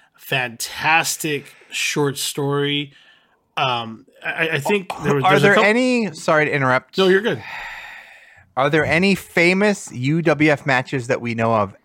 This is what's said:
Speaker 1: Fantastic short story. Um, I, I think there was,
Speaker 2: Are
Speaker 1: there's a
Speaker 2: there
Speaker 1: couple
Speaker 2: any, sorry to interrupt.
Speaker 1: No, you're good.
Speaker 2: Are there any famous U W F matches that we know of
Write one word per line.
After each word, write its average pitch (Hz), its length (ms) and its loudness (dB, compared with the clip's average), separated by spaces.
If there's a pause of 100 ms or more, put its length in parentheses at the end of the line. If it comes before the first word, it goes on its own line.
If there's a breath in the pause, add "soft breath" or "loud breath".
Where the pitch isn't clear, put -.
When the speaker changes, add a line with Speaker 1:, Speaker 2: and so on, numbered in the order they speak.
(180 soft breath)
Speaker 1:
Fantastic 143 1400 -4 (160)
short 143 460 -2
story. 143 760 -2 (680 soft breath)
Um, 120 480 -4 (180)
I, 160 260 -2
I 156 100 -2
think 196 320 -2 (120)
there 147 120 0
was, 139 80 0
Speaker 2:
Are 185 80 2
Speaker 1:
there's 196 100 4
a 202 40 6
Speaker 2:
there 202 100 6
Speaker 1:
couple 190 140 4
Speaker 2:
any, 240 440 0
sorry 156 320 2
to 123 60 -2
interrupt. 127 460 0
Speaker 1:
No, 190 100 4
you're 190 140 4
good. 170 200 -4 (1160 loud breath)
Speaker 2:
Are 139 120 2
there 151 160 2
any 175 300 2
famous 190 760 0
U 139 300 0
W 151 300 4
F 139 140 -2
matches 127 420 -2
that 123 140 0
we 117 140 -6
know 113 200 2
of 98 300 0